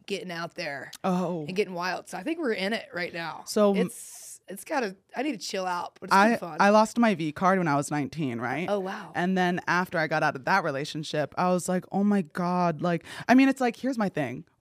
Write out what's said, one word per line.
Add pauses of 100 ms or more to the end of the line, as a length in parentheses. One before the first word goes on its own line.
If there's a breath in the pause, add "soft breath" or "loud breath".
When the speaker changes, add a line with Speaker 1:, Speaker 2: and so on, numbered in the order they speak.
Speaker 1:
getting
out
there (120)
Speaker 2:
Oh.
Speaker 1:
and
getting
wild.
So
I
think
we're
in
it
right
now.
Speaker 2:
So
Speaker 1:
it's,
it's
gotta, (220)
I
need
to
chill
out,
but
it's
been
Speaker 2:
I,
Speaker 1:
fun.
Speaker 2:
I
lost
my
V
card
when
I
was
nineteen,
right?
Speaker 1:
Oh,
wow.
Speaker 2:
And
then
after
I
got
out
of
that
relationship,
I
was
like,
"Oh
my
God."
Like, (220 loud breath)
I
mean,
it's
like,
here's
my
thing. (180)